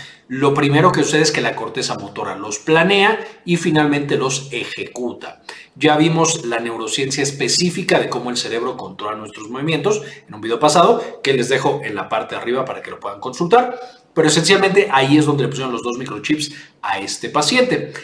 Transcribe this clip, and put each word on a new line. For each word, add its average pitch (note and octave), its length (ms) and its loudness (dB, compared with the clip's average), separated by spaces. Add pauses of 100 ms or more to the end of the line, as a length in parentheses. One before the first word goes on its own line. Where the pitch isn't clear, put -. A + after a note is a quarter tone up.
(280)
lo C3+ 260 2
primero D3 380 4
que D3+ 120 2
sucede D#3 180 2
es D#3 100 2
que C3 100 -2
la A#2 140 -2
corteza A#2 420 -6
motora G2+ 380 -10
los G#2 240 -8
planea G3 640 4 (180)
y F3 140 2
finalmente D3 580 2
los C3+ 360 -4
ejecuta. A#2 880 -8 (320)
Ya D3+ 240 2
vimos D#3+ 480 2
la A#2 140 -4
neurociencia A#2 640 -4
específica D3+ 760 0
de A#2 100 -2
cómo A#2+ 200 -4
el B2 80 -4
cerebro A#2 400 -4
controla G#2+ 400 -10
nuestros G#2+ 320 -14
movimientos D3+ 540 -2 (240)
en - 80 -16
un G#2+ 60 -14
video A2+ 180 -2
pasado D3+ 640 4
que C3+ 100 2
les A#2+ 160 0
dejo C#3 340 0
en G#2+ 120 -6
la F#2+ 140 -8
parte A2 260 -4
de F#2+ 60 -6
arriba B2+ 240 -2
para G2+ 180 -10
que A#2+ 80 -14
lo A2 80 -14
puedan G2+ 220 -10
consultar, G3 580 2 (340)
pero D#3 140 4
esencialmente F#3+ 640 4
ahí C#3 260 4
es D3 100 4
donde C#3 160 0
le A#2 60 -2
pusieron C3 220 -6
los A2 120 -6
dos A#2+ 140 -4
microchips C3+ 540 -4 (300)
a G2 180 -4
este G2 300 -8
paciente. - 640 0 (100)